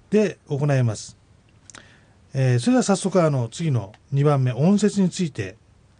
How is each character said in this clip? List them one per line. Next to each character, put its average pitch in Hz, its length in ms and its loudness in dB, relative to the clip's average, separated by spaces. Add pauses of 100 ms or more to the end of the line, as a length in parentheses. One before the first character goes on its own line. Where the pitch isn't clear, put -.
(100)
で 208 280 0 (100)
行 147 260 -2
い 131 80 2
ま 110 140 0
す。 - 200 -18 (1200)
え 127 180 2
ー、 - 20 0
そ 120 80 -4
れ 247 60 2
で 254 40 4
は 233 60 4
早 196 140 2
速、 190 260 0
あ 156 80 2
の、 127 180 -2
次 165 220 -6
の 101 240 -4 (180)
二 139 100 0
番 143 220 2
目、 127 80 0
音 170 260 2
節 202 220 0
に 185 80 2
つ 185 160 -4
い 156 60 -6
て、 95 260 -10 (420)